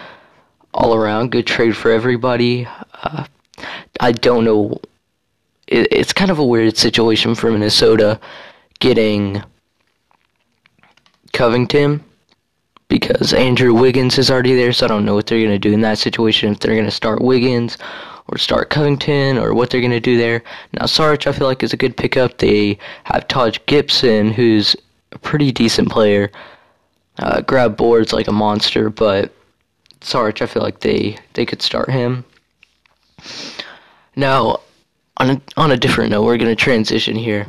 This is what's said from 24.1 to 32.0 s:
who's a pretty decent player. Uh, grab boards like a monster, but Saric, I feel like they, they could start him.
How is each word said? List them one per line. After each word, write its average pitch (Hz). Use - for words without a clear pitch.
who's 110
a -
pretty 147
decent -
player. 101
Uh, -
grab 120
boards 117
like 113
a 107
monster, 107
but 104
Saric, 110
I 120
feel 110
like 107
they, -
they 120
could -
start -
him. 123